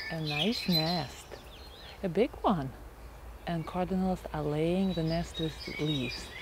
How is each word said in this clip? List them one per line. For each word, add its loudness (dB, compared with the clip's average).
A -2
nice 2
nest. 2
A 0
big 4
one. 4
And 0
cardinals 2
are 0
laying 4
the 2
nest 0
with 0
leaves, 0